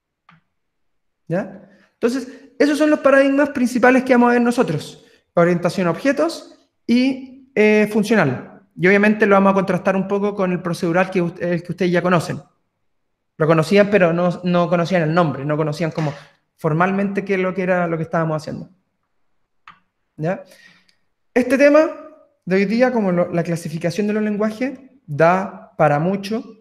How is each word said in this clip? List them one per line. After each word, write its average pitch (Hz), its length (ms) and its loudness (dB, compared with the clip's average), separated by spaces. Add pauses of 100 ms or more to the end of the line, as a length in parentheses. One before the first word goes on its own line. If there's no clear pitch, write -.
(1300)
¿ya? 190 420 -8 (220)
Entonces, 254 360 -4 (300)
esos 285 200 2
son 302 120 2
los 302 100 0
paradigmas 277 500 4
principales 247 540 2
que 262 100 2
vamos 240 160 4
a - 20 2
ver 240 100 2
nosotros. 233 600 -4 (300)
Orientación 175 520 0
a 170 40 0
objetos 277 680 -4 (280)
y, 254 680 -2
eh, 214 380 4
funcional. 202 720 0 (140)
Y 160 100 2
obviamente 208 400 4
lo 196 80 6
vamos 196 180 4
a - 20 0
contrastar 190 420 -2
un 190 120 -4
poco 202 260 -2
con 185 180 -2
el 175 80 -4
procedural 175 500 -2
que 180 120 -2
ust-, 170 180 -6
el 175 220 -4
que - 100 -10
ustedes 180 180 -2
ya 175 120 0
conocen. 170 380 -2 (960)
Lo 156 100 -2
conocían, 196 440 2
pero 180 220 4
no, 175 320 -2
no 175 240 0
conocían 170 340 0
el 156 120 0
nombre, 147 300 0
no 151 120 -2
conocían 156 340 -4
como 156 220 -4 (440)
formalmente 196 680 -2
qué 196 80 -2
es 185 60 0
lo 185 140 -4
que 190 80 -6
era 180 240 0
lo 165 100 -4
que 160 80 -6
estábamos 160 320 -2
haciendo. - 340 -12 (1500)
¿Ya? 175 280 -6 (880)
Este 254 260 0
tema 294 320 4 (540)
de 180 120 0
hoy 196 80 2
día, 240 280 2
como 208 200 0
lo, 175 200 0
la 170 100 -2
clasificación 165 640 -4
de 208 60 -2
los 214 100 -2
lenguajes, 214 560 -4 (280)
da 170 680 0
para 147 220 2
mucho, 196 440 -4 (180)